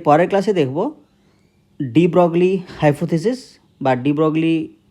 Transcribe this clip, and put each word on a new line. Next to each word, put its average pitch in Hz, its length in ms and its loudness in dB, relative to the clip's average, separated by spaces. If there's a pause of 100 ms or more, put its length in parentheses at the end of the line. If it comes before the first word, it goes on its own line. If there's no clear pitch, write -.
পরের 156 260 4
ক্লাসে 196 280 0
দেখব 135 180 -2 (1040)
ডি 135 240 2 (100)
ব্রগলি 175 380 2 (280)
হাইপোথিসিস 170 600 0 (440)
বা 131 80 0 (120)
ডি 143 140 0
ব্রগলি 160 380 0 (360)